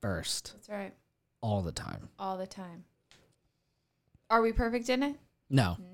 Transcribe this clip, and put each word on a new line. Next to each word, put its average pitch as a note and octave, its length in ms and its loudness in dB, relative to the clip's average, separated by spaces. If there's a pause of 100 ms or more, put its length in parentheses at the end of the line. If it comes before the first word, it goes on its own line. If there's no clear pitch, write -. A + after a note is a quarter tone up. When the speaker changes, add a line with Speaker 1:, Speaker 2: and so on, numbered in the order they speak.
Speaker 1:
first. - 520 -4
Speaker 2:
That's G3+ 160 -20
right. G3+ 260 -8 (460)
Speaker 1:
All G#2 220 0
the E2+ 100 -4
time. - 360 -10 (120)
Speaker 2:
All F#3+ 180 -4
the F#3+ 80 -6
time. F3+ 380 -14 (1500)
Are A3+ 120 8
we A3+ 100 4
perfect A#3 360 2
in B3+ 140 4
it? C#4+ 140 0 (340)
Speaker 1:
No. G#2 260 4 (180)